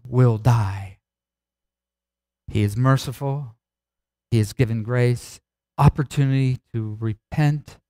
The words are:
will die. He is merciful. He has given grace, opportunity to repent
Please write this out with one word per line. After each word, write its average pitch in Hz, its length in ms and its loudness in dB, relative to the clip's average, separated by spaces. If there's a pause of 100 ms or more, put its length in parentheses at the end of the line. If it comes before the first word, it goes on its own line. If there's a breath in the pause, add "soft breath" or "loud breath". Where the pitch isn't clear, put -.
will 120 300 4
die. 98 580 -2 (1500)
He 107 160 -2
is 101 140 -2
merciful. 135 800 -2 (760)
He 120 60 2
has 104 160 0
given 113 300 -2
grace, 123 560 -2 (380)
opportunity 135 840 2 (140)
to 107 260 -6
repent 147 760 -4 (120)